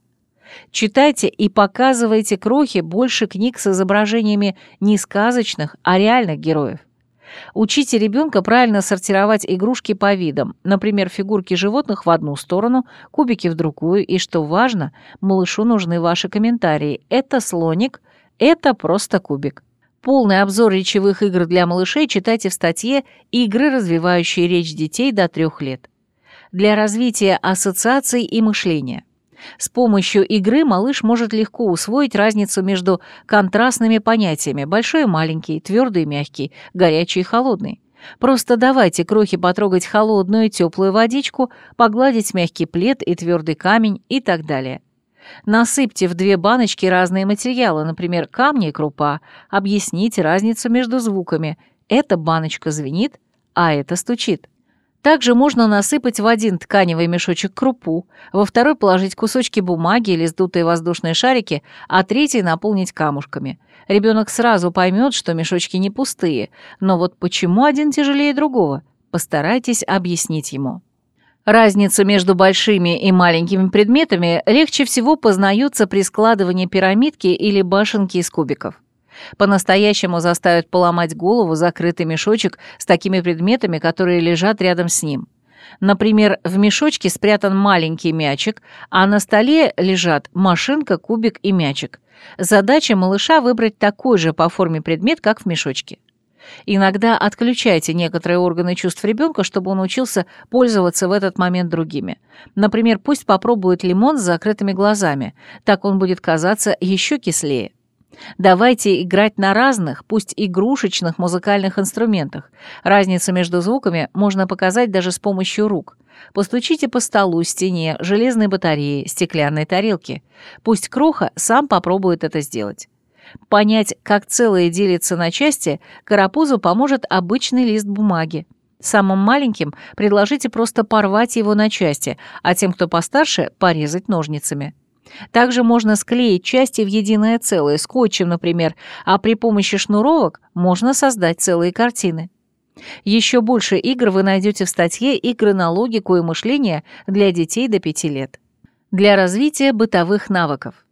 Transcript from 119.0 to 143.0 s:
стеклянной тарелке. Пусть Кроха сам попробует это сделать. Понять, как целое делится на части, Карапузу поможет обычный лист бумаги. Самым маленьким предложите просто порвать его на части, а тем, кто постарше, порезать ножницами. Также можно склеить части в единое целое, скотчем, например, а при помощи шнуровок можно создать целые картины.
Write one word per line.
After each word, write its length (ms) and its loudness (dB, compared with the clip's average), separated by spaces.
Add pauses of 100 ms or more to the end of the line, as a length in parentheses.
стеклянной 580 -2
тарелке. 560 -4 (400)
Пусть 280 -2
Кроха 460 0
сам 320 0
попробует 560 0
это 180 -4
сделать. 460 -10 (640)
Понять, 540 2
как 240 0
целое 420 2
делится 480 0
на 140 -2
части, 500 -2 (220)
Карапузу 560 0
поможет 500 0
обычный 560 0
лист 220 -2
бумаги. 580 -2 (340)
Самым 400 0
маленьким 540 0 (220)
предложите 540 0
просто 340 -2
порвать 520 0
его 200 0
на 140 2
части, 480 -4 (260)
а 100 0
тем, 200 -2
кто 140 -4
постарше, 680 -2
порезать 500 -2
ножницами. 680 -6 (560)
Также 320 2
можно 320 4
склеить 480 0
части 380 0
в 60 0
единое 520 0
целое, 380 0
скотчем, 520 -2
например, 460 -2 (300)
а 120 2
при 180 0
помощи 420 0
шнуровок 640 0 (120)
можно 400 0
создать 480 0
целые 300 0
картины. 580 -2 (760)